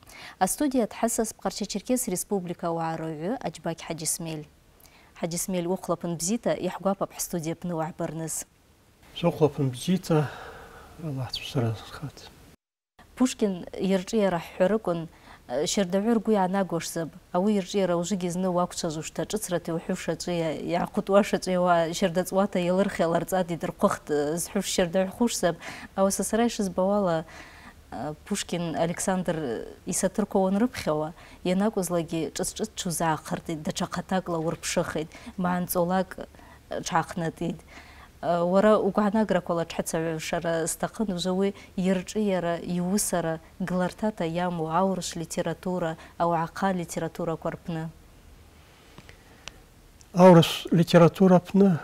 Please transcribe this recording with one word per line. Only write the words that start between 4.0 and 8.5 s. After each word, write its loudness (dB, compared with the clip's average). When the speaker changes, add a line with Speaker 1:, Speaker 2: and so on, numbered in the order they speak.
Speaker 1:
Хаджисмель -4
ухлапын -2
бзита -2
ихгуапап -4
студия -4
пны -6
уахбарныс. -6